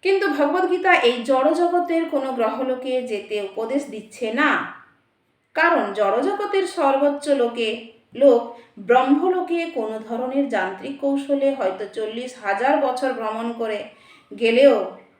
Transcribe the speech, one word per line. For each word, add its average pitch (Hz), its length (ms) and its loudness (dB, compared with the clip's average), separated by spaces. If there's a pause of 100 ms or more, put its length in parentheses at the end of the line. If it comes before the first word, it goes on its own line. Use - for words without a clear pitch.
কিন্তু 381 260 2
ভগবদ্গীতা 349 640 2
এই 240 300 2
জড়জগতের 330 840 2
কোনো 269 240 -2
গ্রহলোকে 254 680 -2
যেতে 208 400 -6
উপদেশ 226 440 -4
দিচ্ছে 214 460 -10
না, 269 420 -2 (800)
কারণ 311 380 2
জড়জগতের 370 720 0
সর্বোচ্চ 285 640 0
লোকে, 233 640 -2 (240)
লোক 240 420 4 (220)
ব্রহ্মলোকে 330 960 2
কোনো 220 240 -6
ধরনের 254 500 -4
যান্ত্রিক 196 520 -4
কৌশলে 277 540 0
হয়তো 196 320 -4
চল্লিশ 226 560 -8
হাজার 233 380 2
বছর 262 320 -2
ভ্রমণ 226 400 -6
করে 220 360 -6 (500)
গেলেও 233 580 4 (240)